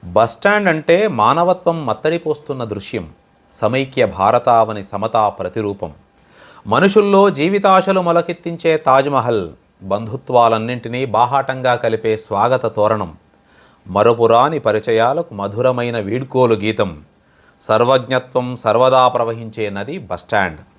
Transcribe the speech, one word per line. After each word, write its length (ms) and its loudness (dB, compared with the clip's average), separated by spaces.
బస్టాండ్ 640 0
అంటే 380 2
మానవత్వం 760 0
మత్తడిపోస్తున్న 760 -4
దృశ్యం, 460 -8
సమైక్య 520 0
భారతావని 800 2
సమతా 460 -2
ప్రతిరూపం. 640 -8
మనుషుల్లో 640 4
జీవితాశలు 720 2
మొలకెత్తించే 760 -2
తాజ్మహల్, 720 0
బంధుత్వాలన్నింటినీ 1200 -2
బాహాటంగా 680 0
కలిపే 420 -2
స్వాగత 480 -2
తోరణం, 520 -2
మరపురాని 720 2
పరిచయాలకు 760 0
మధురమైన 680 -4
వీడ్కోలు 560 0
గీతం, 480 -4
సర్వజ్ఞత్వం 920 0
సర్వదా 520 2
ప్రవహించే 640 -4
నది 280 -10
బస్టాండ్. 640 -4